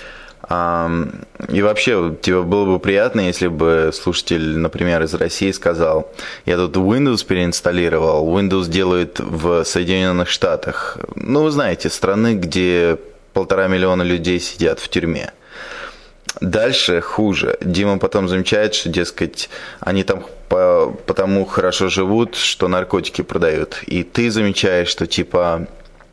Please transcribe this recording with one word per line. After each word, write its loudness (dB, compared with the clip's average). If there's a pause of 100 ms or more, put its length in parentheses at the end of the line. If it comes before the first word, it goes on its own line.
(500)
Ам, -2 (260)
и 0
вообще, 2
вот, -2
тебе 2
было 2
бы 2
приятно, 2
если 0
бы 2
слушатель, -2
например, 0
из -2
России -2
сказал: 0 (340)
«Я 2
тут 0
Windows 2
переинсталлировал, 2 (100)
Windows 0
делают 0
в 0
Соединенных 0
Штатах». -2 (180)
Ну, 0
вы 2
знаете, -2
страны, 2
где 2 (340)
полтора 0
миллиона 2
людей 0
сидят -2
в -10
тюрьме. -2 (1120)
Дальше 2
хуже. 0
Дима 2
потом 0
замечает, 2
что, -2
дескать, -4 (280)
они 0
там -2 (240)
по-, 4 (140)
потому 0
хорошо 0
живут, 2
что -2
наркотики -2
продают. -2
И -4
ты 0
замечаешь, 2
что, -2
типа, 0 (460)